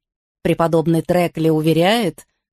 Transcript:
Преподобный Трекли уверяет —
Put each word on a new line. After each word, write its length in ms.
Преподобный 600
Трекли 480
уверяет — 760